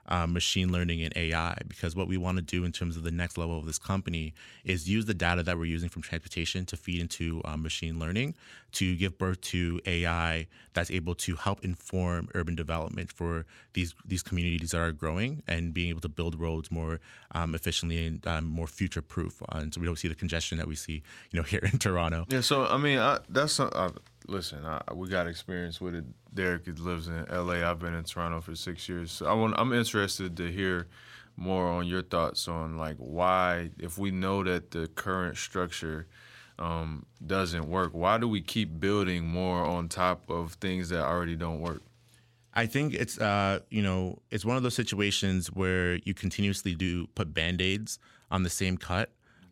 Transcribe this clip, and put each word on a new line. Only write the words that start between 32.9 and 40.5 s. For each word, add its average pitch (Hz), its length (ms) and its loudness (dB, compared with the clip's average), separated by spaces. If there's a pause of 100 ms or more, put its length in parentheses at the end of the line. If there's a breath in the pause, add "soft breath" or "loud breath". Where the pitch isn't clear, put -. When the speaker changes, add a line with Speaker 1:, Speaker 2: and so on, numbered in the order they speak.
Speaker 2:
why, 87 800 4
if 85 180 -8
we 98 140 0
know 95 340 2
that 90 260 0
the 82 180 -2
current 92 500 -2
structure, 82 680 -4 (520 loud breath)
um, 82 480 -4 (200)
doesn't 85 400 2
work, 85 260 2
why 90 260 4
do 117 100 2
we 104 140 2
keep 82 360 -2
building 92 480 2
more 87 380 2
on 85 240 0
top 90 400 2
of 82 260 -2